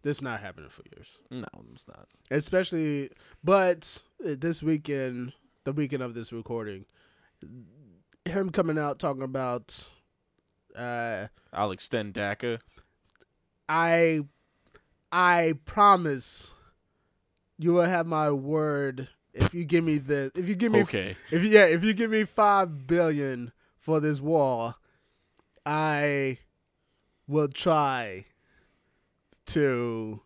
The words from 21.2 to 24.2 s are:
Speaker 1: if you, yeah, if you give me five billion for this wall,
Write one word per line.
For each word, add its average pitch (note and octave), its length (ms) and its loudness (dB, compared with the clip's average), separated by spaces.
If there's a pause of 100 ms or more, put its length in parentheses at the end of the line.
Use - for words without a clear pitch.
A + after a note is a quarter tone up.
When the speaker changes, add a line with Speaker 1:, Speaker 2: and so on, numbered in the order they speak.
Speaker 1:
if A3 120 2
you, G#3+ 60 2
yeah, G#3 160 12
if E3 200 2
you A3 80 2
give A3 180 -2
me G#3+ 140 2
five F#3+ 600 2
billion C#3+ 680 0 (240)
for D#3 240 0
this D3 180 0
wall, C3+ 560 0 (880)